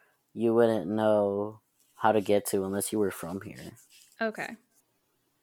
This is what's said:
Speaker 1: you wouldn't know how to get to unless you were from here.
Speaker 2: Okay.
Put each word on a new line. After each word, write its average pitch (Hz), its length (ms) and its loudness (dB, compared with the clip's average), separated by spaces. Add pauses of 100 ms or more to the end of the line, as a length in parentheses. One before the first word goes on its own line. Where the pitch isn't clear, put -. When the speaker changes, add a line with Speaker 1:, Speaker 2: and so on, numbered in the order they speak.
(340)
Speaker 1:
you 113 200 0
wouldn't 113 340 4
know 107 760 0 (340)
how 110 160 2
to 107 100 4
get 101 260 2
to 98 180 0
unless 98 260 -4
you 110 80 -2
were 98 120 2
from 90 300 -10
here. - 300 -16 (500)
Speaker 2:
Okay. 220 360 -8 (840)